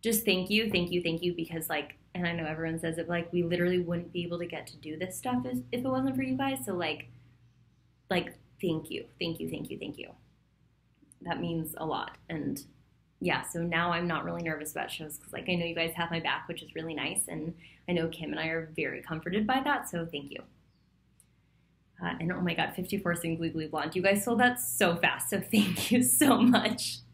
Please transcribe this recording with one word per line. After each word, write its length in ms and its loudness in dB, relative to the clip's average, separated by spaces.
Just 240 2
thank 240 4
you, 220 4
thank 180 2
you, 140 2
thank 180 0
you, 140 0
because, 340 -6
like, 280 -4
and 100 -2
I 60 2
know 140 -2
everyone 340 -2
says 180 -2
it, 80 -2
but, 80 -2
like, 180 -2
we 120 2
literally 340 2
wouldn't 340 -2
be 120 -6
able 160 -4
to 80 -6
get 180 -8
to 120 -16
do 200 -8
this 180 -6
stuff 300 -2
if, 140 -4
if 140 -4
it 20 0
wasn't 280 0
for 80 0
you 120 0
guys. 300 -2
So, 80 -4
like, 360 -4
like, 240 0
thank 300 -2
you, 160 -6
thank 200 -2
you, 120 -4
thank 180 -8
you, 80 -8
thank 220 -10
you. 100 -14
That 180 -4
means 380 -2
a 80 -4
lot. 320 -2
And 320 -4
yeah, 240 0
so 180 -6
now 300 2
I'm 160 0
not 180 0
really 160 -4
nervous 300 -4
about 180 -4
shows 300 -10
'cause, 120 -20
like, 160 -8
I 60 2
know 120 2
you 100 -4
guys 180 0
have 160 -2
my 100 0
back, 280 -2
which 160 -8
is 100 -18
really 220 -6
nice. 320 -2
And 280 -6
I 40 0
know 160 2
Kim 240 -6
and 80 -2
I 80 0
are 180 -2
very 280 -4
comforted 420 -2
by 160 2
that, 260 0
so 200 -4
thank 240 -8
you. 100 -12
Uh, 180 -4
and 120 0
oh 100 -2
my 140 2
God, 200 0
fifty-four 380 0
sings 260 -2
Legally 280 -2
Blonde. 280 -2
You 60 2
guys 220 6
sold 160 2
that 200 6
so 360 4
fast, 340 2
so 120 2
<laughs> 100 -6
thank 400 4
you 100 8
so 400 8
much. 600 6